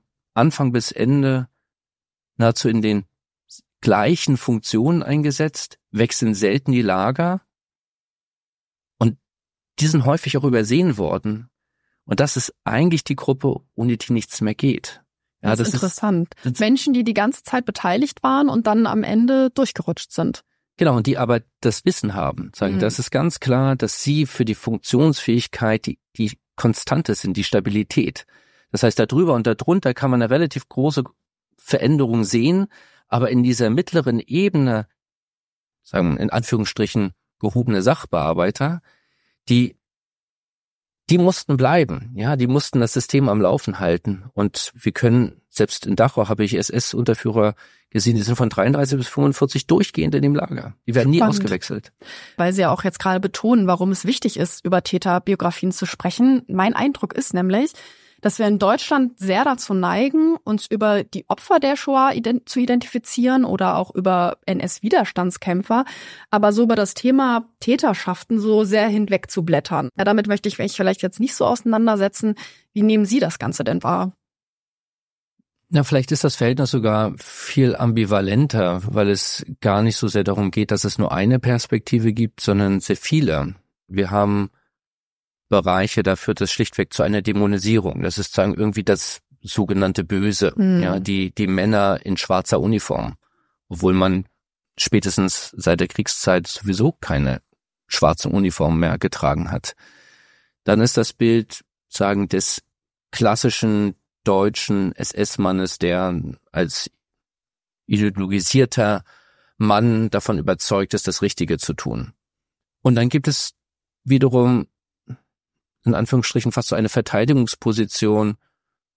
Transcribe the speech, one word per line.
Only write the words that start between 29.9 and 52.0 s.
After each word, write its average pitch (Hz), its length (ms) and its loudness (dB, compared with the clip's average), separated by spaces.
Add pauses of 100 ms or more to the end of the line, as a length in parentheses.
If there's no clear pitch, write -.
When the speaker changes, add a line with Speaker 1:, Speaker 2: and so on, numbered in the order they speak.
Speaker 1:
kann 135 160 -2
man 123 100 2
eine 113 80 0
relativ 139 400 -2
große 139 340 0 (540)
Veränderung 127 640 0
sehen, 143 440 2 (400)
aber 120 220 0
in 123 140 4
dieser 123 260 2
mittleren 127 500 0
Ebene, 139 680 0 (960)
sagen 87 300 0
wir - 80 -4
in 110 80 -2
Anführungsstrichen, 110 800 -2 (280)
gehobene 110 420 0
Sachbearbeiter, 95 1000 0 (680)
die, 123 260 2 (1300)
die 175 80 6
mussten 175 400 2
bleiben, 127 580 0
ja, 127 220 -2
die 123 100 0
mussten 135 320 0
das 117 140 0
System 135 340 0
am 104 140 2
Laufen 95 380 0
halten. 92 440 -2 (100)
Und - 400 -4
wir - 200 -2
können 120 560 2
selbst - 360 -2
in 98 120 -2
Dachau 113 320 2
habe 107 160 0
ich 101 80 -2
S-S-Unterführer 113 1040 0 (340)
gesehen, 113 260 2
die 107 60 2
sind 117 160 0
von 117 120 2
dreiunddreißig 139 480 0
bis 123 120 -4
fünfundvierzig 143 580 0
durchgehend 156 480 0
in 139 60 0
dem 143 140 2
Lager. - 420 -6 (100)
Die 120 80 0
werden 127 140 4
nie 160 80 4
Speaker 2:
Spannend. 214 180 4
Speaker 1:
ausgewechselt. 101 560 -6 (460)